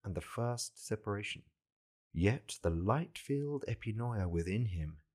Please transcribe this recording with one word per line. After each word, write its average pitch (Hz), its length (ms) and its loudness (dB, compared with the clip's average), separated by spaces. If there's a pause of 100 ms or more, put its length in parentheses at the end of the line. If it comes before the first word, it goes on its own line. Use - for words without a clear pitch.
and 98 100 -2
the 85 60 -2
first - 640 -4
separation. 104 560 -2 (720)
Yet 101 500 2
the 85 80 4
light-filled 139 960 0
Epinoia 113 600 -2
within 87 380 2
him 80 320 -2 (160)